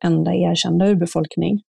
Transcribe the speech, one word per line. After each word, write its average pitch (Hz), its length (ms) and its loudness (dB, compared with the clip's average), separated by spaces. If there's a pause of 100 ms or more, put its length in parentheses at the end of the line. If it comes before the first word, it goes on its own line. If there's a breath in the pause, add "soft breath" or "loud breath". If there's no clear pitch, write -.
enda 165 340 0
erkända 175 520 0
urbefolkning. 175 760 -2 (160)